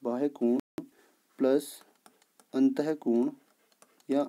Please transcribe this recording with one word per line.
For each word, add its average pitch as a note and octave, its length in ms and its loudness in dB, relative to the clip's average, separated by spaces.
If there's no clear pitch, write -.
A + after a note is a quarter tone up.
बाह्य B2+ 280 -2
कोण A#2+ 280 0
प्लस C3+ 280 2
अंतः C3+ 420 2
कोण B2 340 0
या C#3 200 0